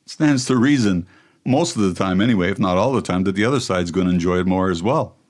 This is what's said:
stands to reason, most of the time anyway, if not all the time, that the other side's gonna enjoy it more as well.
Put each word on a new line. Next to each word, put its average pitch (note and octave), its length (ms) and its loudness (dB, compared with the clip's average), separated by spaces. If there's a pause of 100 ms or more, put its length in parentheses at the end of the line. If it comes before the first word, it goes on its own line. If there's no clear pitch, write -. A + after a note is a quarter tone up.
stands C#3+ 420 0
to C3 100 2
reason, A2 500 2 (380)
most D#3 320 0
of A2 60 0
the F#2 120 0
time F#2 260 -2
anyway, G2+ 300 2
if G2 80 -6
not F2+ 180 0
all A#2+ 160 0
the A2+ 100 0
time, F#2 220 -2
that F#2+ 100 -2
the G2+ 100 0
other C3 160 0
side's F2+ 300 -2
gonna F#2 200 0
enjoy F2+ 300 0
it F2+ 60 -2
more F#2 240 0
as E2+ 120 -4
well. B2 340 -2 (140)